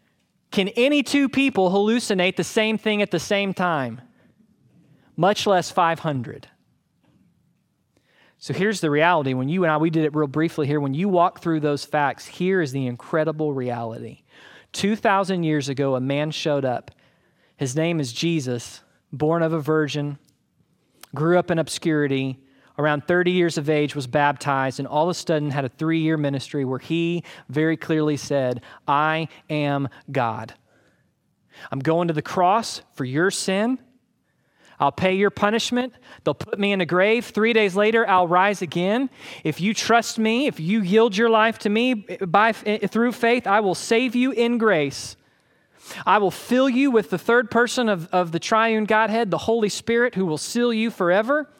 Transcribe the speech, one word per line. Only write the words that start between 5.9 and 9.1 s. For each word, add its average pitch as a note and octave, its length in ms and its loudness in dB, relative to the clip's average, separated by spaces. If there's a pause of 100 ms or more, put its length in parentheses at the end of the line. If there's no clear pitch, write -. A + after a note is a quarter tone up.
hundred. C3+ 500 -8 (1900)
So - 160 -8
here's G3+ 260 -2
the D#3+ 100 0
reality. D3 440 4